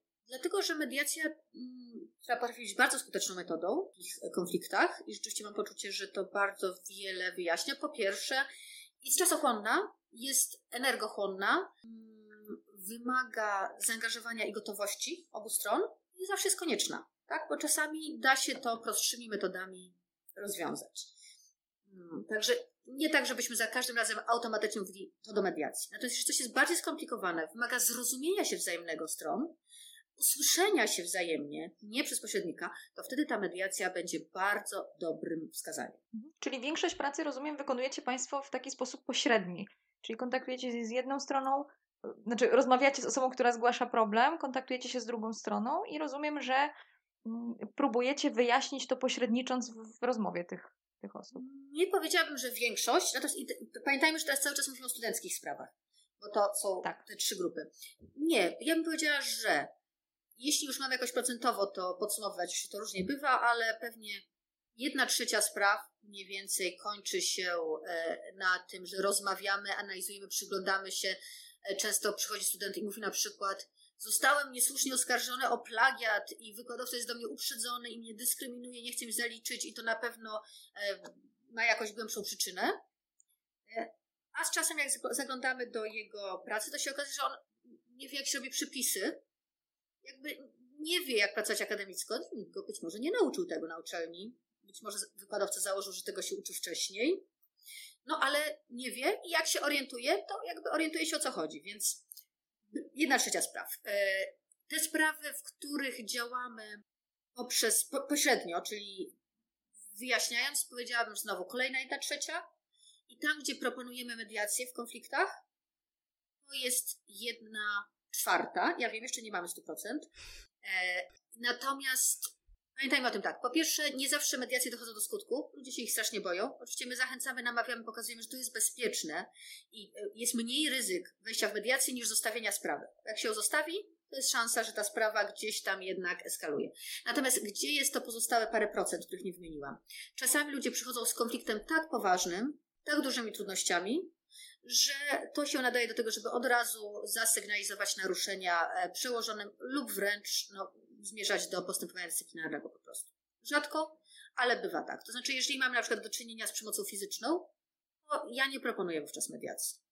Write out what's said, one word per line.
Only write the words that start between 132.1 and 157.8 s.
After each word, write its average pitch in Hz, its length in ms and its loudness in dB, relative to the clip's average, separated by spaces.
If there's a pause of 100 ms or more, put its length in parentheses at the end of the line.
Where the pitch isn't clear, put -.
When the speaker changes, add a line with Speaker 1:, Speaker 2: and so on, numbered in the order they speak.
Speaker 1:
sprawy. 156 340 -2 (200)
Jak 214 120 -4
się 240 100 0
ją 214 60 2
zostawi, 302 380 2 (380)
to 277 60 -10
jest 262 140 2
szansa, 233 340 2
że 220 80 -4
ta 214 120 0
sprawa 214 400 4
gdzieś 214 380 -2
tam 190 200 0
jednak 185 440 -2
eskaluje. - 440 -2 (360)
Natomiast 247 380 4
gdzie 208 280 -2
jest 277 200 2
to 262 80 0
pozostałe 233 460 2
parę 208 220 2
procent, 180 380 -2
których 185 180 -8
nie 185 80 -2
wymieniłam? 160 440 -10 (380)
Czasami 294 380 2
ludzie 254 180 0
przychodzą 240 340 -4
z - 100 2
konfliktem 233 460 0
tak 320 300 0
poważnym, 208 680 2 (260)
tak 294 180 2
dużymi 247 300 -2
trudnościami, 190 800 0 (520)
że 254 280 4 (420)
to 294 120 2
się 285 160 2
nadaje 240 260 4
do 226 60 -8
tego, 220 160 0
żeby 214 200 -4
od 247 160 2
razu 226 580 2
zasygnalizować 208 920 2
naruszenia, 185 800 2
e, 180 160 2
przełożonym 220 680 -2
lub 247 340 -2
wręcz, 202 640 0
no, 196 180 -6 (300)
zmierzać 196 460 0
do 180 140 0
postępowania 180 440 -4
dyscyplinarnego 160 640 -6
po - 80 -20
prostu. - 340 -12 (320)
Rzadko, 311 560 0 (360)
ale 240 260 4
bywa 175 200 -2
tak. - 240 -8
To 226 60 -12
znaczy, 254 200 -4
jeżeli 262 260 0
mamy 254 160 2
na 233 80 4
przykład 220 200 -2
do 214 80 -10
czynienia 226 360 -8
z - 60 -4
przemocą 214 320 -4
fizyczną, 214 640 -2 (640)